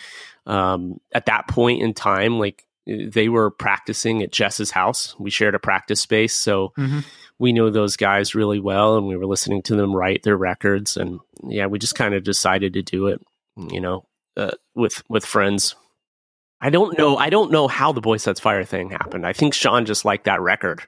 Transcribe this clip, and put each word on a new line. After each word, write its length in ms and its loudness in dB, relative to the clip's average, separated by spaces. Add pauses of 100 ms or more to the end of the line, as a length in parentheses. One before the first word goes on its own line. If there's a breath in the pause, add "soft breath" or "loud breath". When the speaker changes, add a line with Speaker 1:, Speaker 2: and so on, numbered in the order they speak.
(460 loud breath)
Speaker 1:
um, 540 -2 (120)
at 140 -2
that 220 0
point 340 2
in 120 -2
time, 460 0
like, 240 -4 (220)
they 420 -2
were 220 2
practicing 720 -2
at 100 -6
Jess's 380 -2
house. 480 -2
We 120 -8
shared 240 2
a 40 -2
practice 420 -2
space. 340 0
So 440 0
Speaker 2:
Mm-hmm. 220 -2 (380 loud breath)
Speaker 1:
we 140 4
knew 180 4
those 260 0
guys 380 0
really 260 0
well, 360 4
and 100 0
we 100 -4
were 100 -4
listening 380 -2
to 120 0
them 180 2
write 280 0
their 160 2
records. 580 -2
And 240 -6 (260)
yeah, 200 -2
we 120 -4
just 180 -4
kind 180 0
of 100 -2
decided 500 0
to 80 -2
do 260 -2
it, 120 -2 (360)
you 240 -8
know, 260 -4 (320)
uh, 140 -4 (220)
with, 340 -2
with 180 0
friends. 480 0 (880)
I 80 0
don't 280 2
know. 200 6
I 120 2
don't 220 4
know 160 4
how 240 0
the 80 -4
Boy 160 2
Sets 240 -2
Fire 240 2
thing 260 -6
happened. 360 -6
I 80 -2
think 200 2
Sean 300 2
just 220 -2
liked 180 0
that 160 2
record 480 -2